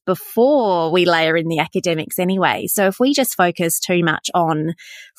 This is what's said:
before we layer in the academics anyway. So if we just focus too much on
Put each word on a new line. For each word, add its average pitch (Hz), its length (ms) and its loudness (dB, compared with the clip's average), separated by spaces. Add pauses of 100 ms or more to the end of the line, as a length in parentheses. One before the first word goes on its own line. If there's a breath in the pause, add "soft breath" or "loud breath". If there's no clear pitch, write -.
before 196 840 2
we 180 140 4
layer 165 320 2
in 165 100 0
the 165 120 -2
academics 165 600 -4
anyway. 180 480 0
So 196 200 0
if 196 120 -2
we 269 140 2
just 262 240 -2
focus 175 420 0
too 175 240 0
much 160 300 -2
on 160 400 0 (460 loud breath)